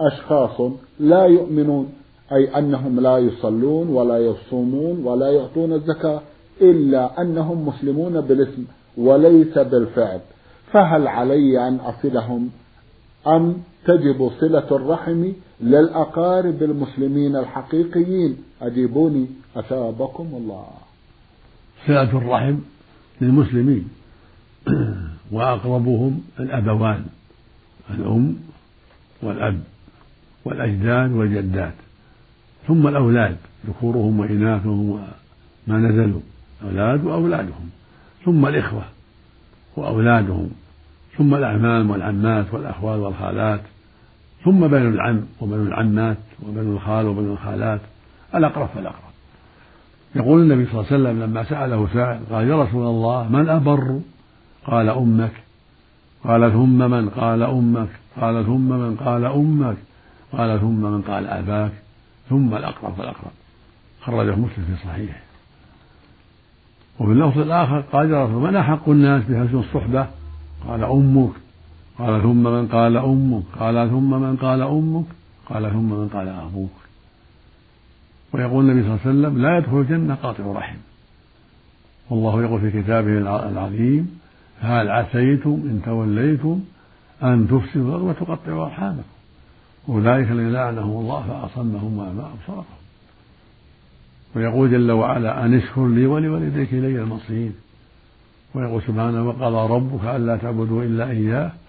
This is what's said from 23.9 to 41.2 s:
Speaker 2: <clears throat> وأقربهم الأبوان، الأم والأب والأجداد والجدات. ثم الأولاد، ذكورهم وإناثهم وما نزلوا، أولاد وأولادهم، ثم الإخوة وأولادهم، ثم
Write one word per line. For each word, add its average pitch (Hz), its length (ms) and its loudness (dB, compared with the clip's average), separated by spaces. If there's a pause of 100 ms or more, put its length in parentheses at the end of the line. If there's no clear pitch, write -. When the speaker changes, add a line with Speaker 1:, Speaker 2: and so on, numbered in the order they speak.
Speaker 2:
<clears throat> 101 640 -4
وأقربهم 123 920 0 (180)
الأبوان، 110 640 0 (840)
الأم 113 460 0 (880)
والأب 101 360 -4 (840)
والأجداد 120 680 0
والجدات. 98 600 -2 (960)
ثم 151 200 4
الأولاد، 117 500 2 (300)
ذكورهم 110 520 -2
وإناثهم 104 720 -2
وما - 880 -8
نزلوا، 107 420 2 (420)
أولاد 107 420 -2
وأولادهم، 156 640 -4 (560)
ثم 160 200 4
الإخوة 139 380 -2 (920)
وأولادهم، 104 720 0 (680)
ثم 143 180 4